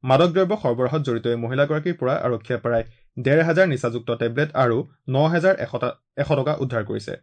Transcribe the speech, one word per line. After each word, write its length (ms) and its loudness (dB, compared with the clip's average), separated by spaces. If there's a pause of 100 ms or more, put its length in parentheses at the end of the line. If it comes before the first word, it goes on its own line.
মাদক 300 4
দ্ৰব্য 280 2
সৰবৰাহত 440 0
জড়িত 200 -2
এই 180 0
মহিলাগৰাকীৰ 560 0
পৰা 140 0 (120)
আৰক্ষীয়ে 380 -4
প্ৰায় 200 0 (320)
ডেৰ 320 2
হাজাৰ 240 4
নিচাযুক্ত 380 -4 (120)
টেবলেট 280 -2 (120)
আৰু 140 2 (380)
ন 20 2 (180)
হাজাৰ 200 4 (100)
এশ 80 -12 (100)
টা, 60 -2 (340)
এশ 60 -4 (100)
টকা 140 0 (100)
উদ্ধাৰ 280 -2
কৰিছে। 320 -8